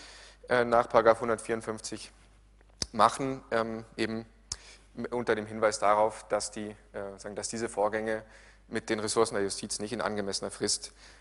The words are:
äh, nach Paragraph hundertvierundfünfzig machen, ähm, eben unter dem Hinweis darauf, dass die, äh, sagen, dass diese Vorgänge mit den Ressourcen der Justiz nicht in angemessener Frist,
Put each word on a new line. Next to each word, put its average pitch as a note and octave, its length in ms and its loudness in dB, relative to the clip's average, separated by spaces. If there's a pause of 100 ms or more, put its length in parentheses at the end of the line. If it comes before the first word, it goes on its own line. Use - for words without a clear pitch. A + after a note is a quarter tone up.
(480)
äh, B2 160 4
nach A#2+ 240 4
Paragraph A2+ 320 6
hundertvierundfünfzig A2 920 -4 (800)
machen, C3 580 4
ähm, A2+ 320 -2 (140)
eben A2+ 280 -2 (840)
unter A#2+ 260 0
dem G#2+ 120 -6
Hinweis A2 320 0
darauf, G#2+ 500 4
dass - 220 -2
die, G#2 180 -8 (240)
äh, G2 240 -10
sagen, G#2 180 -12
dass G#2+ 140 -6
diese A#2 180 -4
Vorgänge A2 560 -2 (460)
mit A2 200 -6
den A2 100 0
Ressourcen A2 340 2
der G2+ 100 0
Justiz - 360 -6
nicht G#2 120 -6
in A2 80 -6
angemessener G2+ 520 -4
Frist, - 420 -4 (280)